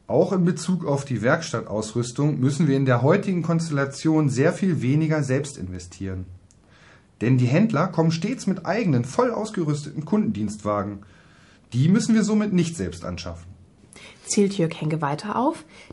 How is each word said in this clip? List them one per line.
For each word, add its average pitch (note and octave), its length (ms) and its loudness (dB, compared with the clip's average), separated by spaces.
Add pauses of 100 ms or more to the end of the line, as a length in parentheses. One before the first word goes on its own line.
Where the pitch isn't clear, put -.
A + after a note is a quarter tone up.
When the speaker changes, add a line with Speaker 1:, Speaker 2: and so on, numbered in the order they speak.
Speaker 1:
Auch F#3 280 2
in F3+ 100 2
Bezug F3 400 0
auf C#3 220 -2
die A2+ 160 -4
Werkstattausrüstung B2 1160 -2
müssen C#3+ 300 2
wir C3+ 80 4
in C3+ 80 2
der B2 160 4
heutigen F3+ 400 2
Konstellation D#3 880 0
sehr C#3 240 2
viel F3 300 0
weniger D3+ 400 2
selbst C3 340 -2
investieren. F#2 680 -10 (960)
Denn B2+ 160 4
die B2+ 80 4
Händler E3+ 400 2
kommen D#3+ 240 2
stets - 360 -4
mit F#3+ 200 -2
eigenen, E3+ 400 0
voll B3 240 0
ausgerüsteten D#3+ 720 -4
Kundendienstwagen. G#2 920 -2 (760)
Die C3+ 160 4
müssen A3 260 4
wir A3 100 4
somit G#3+ 280 0
nicht F3 240 2
selbst F2+ 300 -6
anschaffen. F2 400 -10 (800)
Speaker 2:
Zählt G3+ 320 2
Jörg E3 200 -2
Henke D#3 220 -2
weiter D3 360 -4
auf, C#4+ 280 -2 (280)